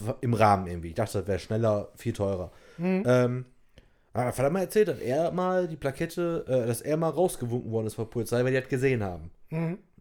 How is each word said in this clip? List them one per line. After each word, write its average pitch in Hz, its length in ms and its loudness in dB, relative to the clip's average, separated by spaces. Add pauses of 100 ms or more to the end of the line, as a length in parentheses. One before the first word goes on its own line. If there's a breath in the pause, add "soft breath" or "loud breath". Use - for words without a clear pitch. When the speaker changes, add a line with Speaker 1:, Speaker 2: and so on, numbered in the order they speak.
(220)
Speaker 1:
im 120 100 0
Rahmen 101 340 6
irgendwie. 85 220 -8
Ich 82 60 -10
dachte, 107 240 -2
das 90 100 -4
wäre 95 100 0
schneller, 110 580 0
viel - 180 -4
teurer. 98 360 -2 (280 soft breath)
Speaker 2:
Mhm. 185 280 0
Speaker 1:
Ähm, 123 380 4 (680 soft breath)
aber - 100 0
mein - 80 -2
Vater 127 140 0
hat 151 80 2
mal 190 60 0
erzählt, 185 280 2
dass 139 120 -4
er 156 320 0
mal 185 360 0
die 160 80 -10
Plakette, 165 720 -4
äh, 123 180 2
dass 117 140 -2
er 151 160 -2
mal 165 140 0
rausgewunken 127 600 -2
worden 110 180 -2
ist 104 80 -8
von 113 100 -4
der - 60 -12
Polizei, 120 300 0
weil 131 120 0
die 135 60 2
das - 100 -6
gesehen 127 340 2
haben. 85 260 -8 (200)
Speaker 2:
Mhm. 165 280 -4 (220)